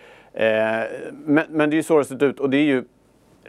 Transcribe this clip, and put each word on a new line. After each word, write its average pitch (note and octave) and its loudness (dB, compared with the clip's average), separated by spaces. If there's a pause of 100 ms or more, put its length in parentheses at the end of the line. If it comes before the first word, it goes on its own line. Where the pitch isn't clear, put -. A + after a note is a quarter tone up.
(320)
Eh, - -2 (800)
men, D#3 2
men D3+ 0
det D3+ 0
är D#3+ 0
ju D#3 0
så D#3 2
det C#3 2
sett B2+ -8
ut, C3 0
och C3+ 0
det C3 2
är D3 2
ju C3+ 0 (640)